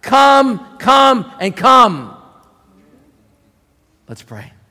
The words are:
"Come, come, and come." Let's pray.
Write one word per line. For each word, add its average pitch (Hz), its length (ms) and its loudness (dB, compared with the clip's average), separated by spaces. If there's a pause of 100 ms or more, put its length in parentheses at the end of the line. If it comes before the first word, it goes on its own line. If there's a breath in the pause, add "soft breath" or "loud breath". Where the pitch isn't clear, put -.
"Come, 277 760 0
come, 262 600 0
and 190 160 -8
come." 202 580 0 (1900)
Let's 113 140 -20
pray. 107 300 -20 (200)